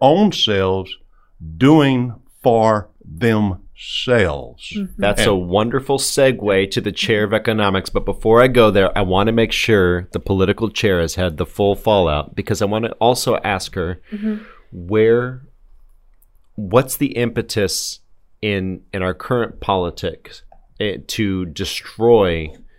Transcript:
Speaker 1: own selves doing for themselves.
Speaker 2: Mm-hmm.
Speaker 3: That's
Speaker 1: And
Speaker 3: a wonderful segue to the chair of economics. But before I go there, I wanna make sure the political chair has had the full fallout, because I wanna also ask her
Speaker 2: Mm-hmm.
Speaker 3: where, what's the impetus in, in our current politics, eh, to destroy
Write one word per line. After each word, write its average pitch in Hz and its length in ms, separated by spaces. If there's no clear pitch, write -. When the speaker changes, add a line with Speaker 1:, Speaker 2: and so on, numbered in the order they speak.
Speaker 1:
own 170 320
selves 95 640
doing 131 560
for 110 480
themselves. 95 1700
Speaker 2:
Mm-hmm. 196 260
Speaker 3:
That's 101 200
Speaker 1:
And 110 80
Speaker 3:
a 101 60
wonderful 113 640
segue 101 720
to 123 100
the 104 100
chair 107 320
of 104 100
economics. 104 560
But - 160
before 110 360
I 131 60
go 117 240
there, 95 260
I 104 40
wanna 98 300
make 113 200
sure 90 600
the 92 80
political 98 500
chair 95 300
has 82 160
had 87 220
the 90 80
full 101 300
fallout, 87 600
because - 260
I 104 40
wanna 110 240
also 120 380
ask - 380
her 87 260
Speaker 2:
Mm-hmm. 214 320
Speaker 3:
where, 113 760
what's 110 420
the 139 180
impetus 113 840
in, 95 400
in 98 120
our 90 100
current - 480
politics, 90 840
eh, 101 180
to 95 380
destroy 90 1080